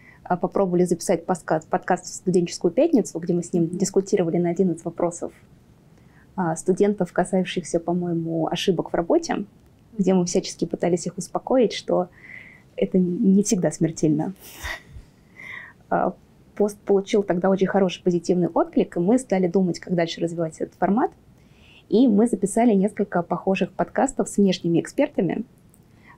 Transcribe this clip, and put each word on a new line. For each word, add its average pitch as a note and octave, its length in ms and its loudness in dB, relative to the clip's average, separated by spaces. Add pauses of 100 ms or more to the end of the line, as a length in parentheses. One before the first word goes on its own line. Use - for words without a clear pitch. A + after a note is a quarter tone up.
(240)
а, F3+ 140 -2
попробовали F3+ 480 0
записать E3+ 400 -2
подкаст, E3+ 420 -4
подкаст - 380 -2
в - 80 -16
студенческую F3 580 0
пятницу, C4 480 2
где F3 140 -2
мы F3 100 0
с - 80 -18
ним E3+ 160 2
дискутировали F3+ 720 0
на F3 120 0
один F3+ 220 2
из E3 140 -8
вопросов, F3 480 -6 (1040)
а, E3 180 -2
студентов, G3 560 0
касающихся, F3+ 720 -2
по-моему, E3+ 640 -2
ошибок E3 440 -2
в - 40 -8
работе, G3+ 480 0 (540)
где F#3+ 160 2
мы F3+ 120 2
всячески - 400 -4
пытались E3+ 400 -2
их F3+ 120 -10
успокоить, G#3 560 0
что F3+ 360 -2 (640)
это - 220 0
не F#3+ 460 4
всегда F3 280 0
смертельно. D#3+ 640 0 (1600)
А, F3 240 0 (420)
пост G3+ 240 0
получил G3+ 440 2
тогда F#3 260 0
очень F#3+ 180 2
хороший F#3+ 360 0
позитивный F3 440 2
отклик, C#4+ 500 0
и - 20 0
мы G#3 200 2
стали F#3+ 280 0
думать, F3+ 320 0
как F#3+ 140 -8
дальше E3+ 280 -2
развивать E3 380 -4
этот - 160 -8
формат. A3 360 0 (800)
И B3 180 6
мы G#3+ 200 4
записали A3+ 460 2
несколько G3 480 0
похожих F3+ 500 -2
подкастов - 580 -2
с - 80 -14
внешними F3+ 420 2
экспертами, A#3 640 -2 (760)